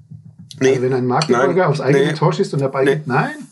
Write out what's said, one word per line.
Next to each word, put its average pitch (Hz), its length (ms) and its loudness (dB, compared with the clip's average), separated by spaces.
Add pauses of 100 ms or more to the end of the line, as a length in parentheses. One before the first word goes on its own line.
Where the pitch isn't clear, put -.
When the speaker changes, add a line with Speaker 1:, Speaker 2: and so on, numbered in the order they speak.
(600)
Speaker 1:
Nee. 131 100 4
Speaker 2:
Also 127 120 0
wenn 127 120 0
ein 123 120 -2
Magdeburger 127 480 2
Speaker 1:
Nein. 185 120 2
Speaker 2:
aufs 143 140 0
eigene 139 260 2
Speaker 1:
Nee. 151 80 0
Speaker 2:
Tor 151 180 0
schießt 185 220 -2
und 143 60 -2
der 135 80 0
Ball 135 160 0
Speaker 1:
Nee. 139 120 4
Speaker 2:
geht, 151 100 -8
nein? 180 280 -2 (180)